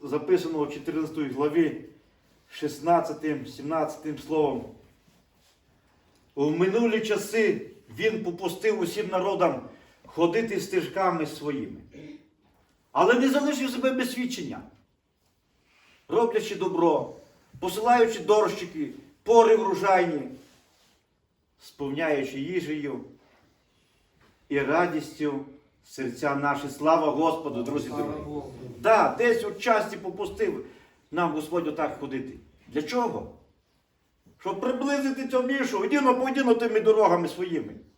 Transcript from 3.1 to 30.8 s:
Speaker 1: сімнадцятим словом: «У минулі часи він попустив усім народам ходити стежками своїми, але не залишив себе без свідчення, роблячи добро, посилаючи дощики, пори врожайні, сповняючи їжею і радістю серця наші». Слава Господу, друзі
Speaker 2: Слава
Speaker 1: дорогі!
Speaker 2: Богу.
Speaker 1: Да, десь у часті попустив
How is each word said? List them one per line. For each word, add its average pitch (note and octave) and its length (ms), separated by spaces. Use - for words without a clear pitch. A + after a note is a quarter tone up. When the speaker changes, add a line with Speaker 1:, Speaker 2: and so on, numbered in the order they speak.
Speaker 1:
сімнадцятим D3+ 720
словом: D3 460
«У C#3+ 160
минулі G#3 500
часи G#3 720
він A3 260
попустив F3+ 560
усім F3+ 280
народам F#3 600
ходити G3 540
стежками E3+ 680
своїми, C#3 540
але F#3 220
не C4 140
залишив C4+ 420
себе B3 220
без B3+ 200
свідчення, G3 500
роблячи G#3+ 460
добро, E3 640
посилаючи A3+ 600
дощики, F3 720
пори A3+ 340
врожайні, F3+ 680
сповняючи C#3 800
їжею D3 640
і C#3+ 120
радістю D3+ 840
серця C3+ 520
наші». C#3 320
Слава D#3 420
Господу, C#3+ 520
друзі C3 260
Speaker 2:
Слава A2+ 140
Speaker 1:
дорогі! A2 220
Speaker 2:
Богу. D3 280
Speaker 1:
Да, G#3+ 400
десь A3+ 260
у G#3 100
часті G#3+ 420
попустив F3 680